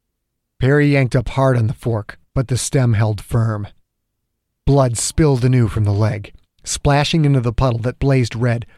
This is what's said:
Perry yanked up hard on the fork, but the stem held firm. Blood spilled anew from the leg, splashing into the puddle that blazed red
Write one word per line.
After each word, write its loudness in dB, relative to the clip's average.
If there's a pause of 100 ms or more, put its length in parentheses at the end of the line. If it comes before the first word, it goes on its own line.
(600)
Perry 2
yanked 0
up -2
hard 2
on 0
the -2
fork, -6 (140)
but -2
the -2
stem 0
held 0
firm. -4 (1000)
Blood 2
spilled 0
anew 4
from -2
the 0
leg, -2 (300)
splashing 0
into 2
the -2
puddle 0
that -6
blazed 0
red -2 (120)